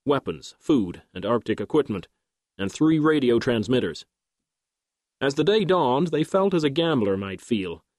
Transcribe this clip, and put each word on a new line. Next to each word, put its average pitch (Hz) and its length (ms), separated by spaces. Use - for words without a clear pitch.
weapons, 131 540
food, 104 460
and 92 120
Arctic 110 360
equipment, 107 460
and 95 140
three 160 260
radio 147 400
transmitters. 113 680
As 139 140
the 151 80
day 208 200
dawned, 160 440
they 156 160
felt 190 320
as 160 80
a 151 60
gambler 139 460
might 95 260
feel 92 420